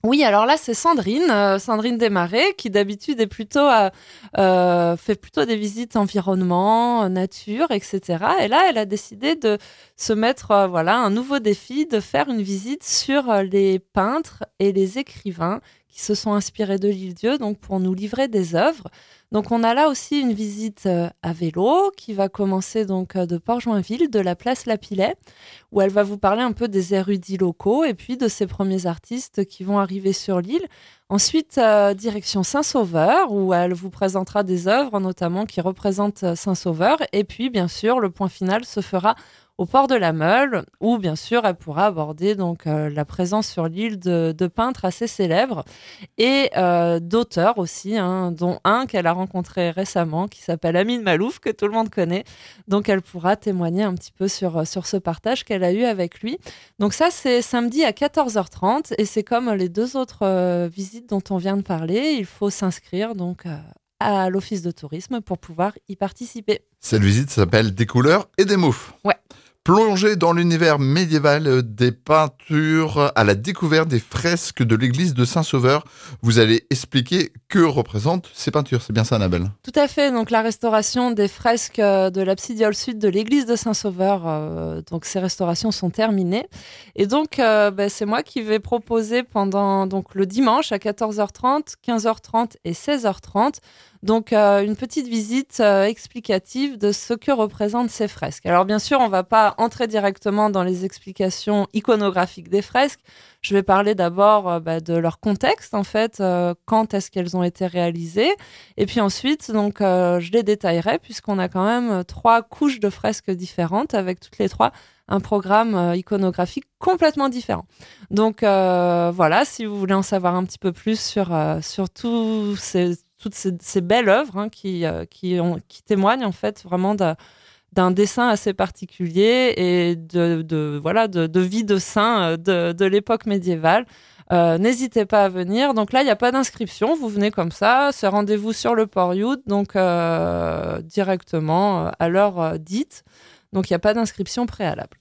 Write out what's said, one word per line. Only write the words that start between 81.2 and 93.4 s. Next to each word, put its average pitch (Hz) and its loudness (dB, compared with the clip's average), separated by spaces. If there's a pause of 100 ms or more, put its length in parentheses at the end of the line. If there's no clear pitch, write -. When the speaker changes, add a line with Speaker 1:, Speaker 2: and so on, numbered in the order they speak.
Speaker 1:
fresques, - -2
euh, 196 4
de 190 -4
l'absidiole 214 0
sud 226 -8
de 208 2
l'église 220 0
de 226 0
Saint-Sauveur. 196 -2
Euh, 160 -6
donc, 170 -8
ces - -4
restaurations 180 -2
sont 185 -4
terminées. 208 0 (480)
Et 208 2
donc, 285 -2
euh, 214 4
bah, 202 -2
c'est 208 -4
moi 226 -2
qui - -6
vais 214 0
proposer 226 -2
pendant, 196 0
donc, 190 -6
le 196 2
dimanche 240 2
à 202 -2
quatorze 214 -4
heures 202 -2
trente, 285 -2
quinze 226 -2
heures 220 -2
trente 226 -2
et 170 -6
seize 269 -2
heures - 0
trente. 247 -2 (440)